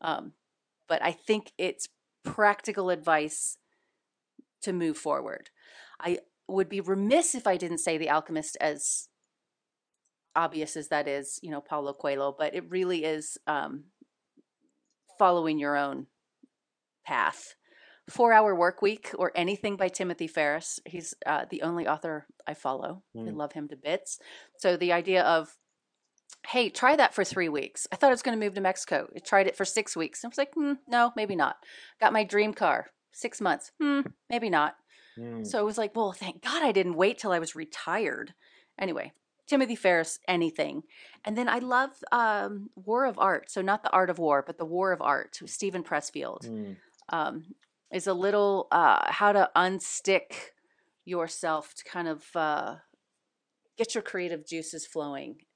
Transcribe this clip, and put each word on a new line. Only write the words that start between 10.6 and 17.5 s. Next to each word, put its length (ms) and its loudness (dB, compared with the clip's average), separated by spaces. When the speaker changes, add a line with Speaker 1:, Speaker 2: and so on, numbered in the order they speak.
Speaker 1:
as 120 -10
that 200 0
is, 340 -6
you 80 -12
know, 100 -8
Paulo 320 -6
Coelho, 440 -2
but 180 -2
it 160 -8
really 340 -2
is, 420 -6
um, 400 -4
following 400 4
your 180 0
own 300 -2
path. 500 -2